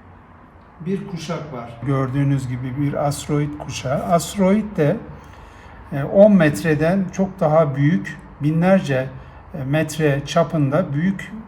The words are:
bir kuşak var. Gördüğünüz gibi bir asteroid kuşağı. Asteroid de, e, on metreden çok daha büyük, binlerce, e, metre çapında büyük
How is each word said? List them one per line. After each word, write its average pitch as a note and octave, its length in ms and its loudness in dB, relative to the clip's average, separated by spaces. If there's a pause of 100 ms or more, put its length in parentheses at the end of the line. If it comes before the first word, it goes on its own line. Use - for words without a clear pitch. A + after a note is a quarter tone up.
(800)
bir G3 280 -6
kuşak E3 440 -10
var. A#2 340 -12
Gördüğünüz C3+ 640 0
gibi B2+ 320 -8
bir D3 260 -2
asteroid D3 520 -2
kuşağı. C3+ 440 -6
Asteroid G3 760 0
de, D#3+ 200 2 (960)
e, C#3 120 -4
on G3+ 280 8
metreden D#3+ 800 2
çok - 280 -4
daha D3+ 360 2
büyük, D3 420 0 (240)
binlerce, D3+ 680 2 (460)
e, C#3 100 -8
metre D3+ 640 0
çapında D3+ 680 0
büyük F3+ 400 -2 (160)